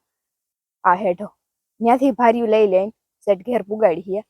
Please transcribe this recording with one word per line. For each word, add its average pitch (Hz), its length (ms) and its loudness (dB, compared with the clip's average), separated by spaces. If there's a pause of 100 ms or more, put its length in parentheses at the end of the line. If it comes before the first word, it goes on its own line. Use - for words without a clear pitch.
(840)
આ 175 100 4
હેઠો, 185 340 -4 (520)
ન્યાથી 233 300 2
ભાર્યું 233 380 0
લઈ 214 180 4
લઈને 196 240 0 (360)
સેટ 202 120 0
ઘેર 233 240 -4
પુગાડી 196 400 -2
છે. 196 280 -8